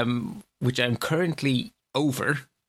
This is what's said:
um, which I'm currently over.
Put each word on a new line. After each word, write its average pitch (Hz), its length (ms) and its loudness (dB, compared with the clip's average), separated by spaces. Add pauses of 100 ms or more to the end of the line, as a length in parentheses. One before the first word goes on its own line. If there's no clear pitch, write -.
um, 120 420 -2 (160)
which 123 200 0
I'm 123 180 2
currently 156 760 0 (220)
over. 139 460 0 (280)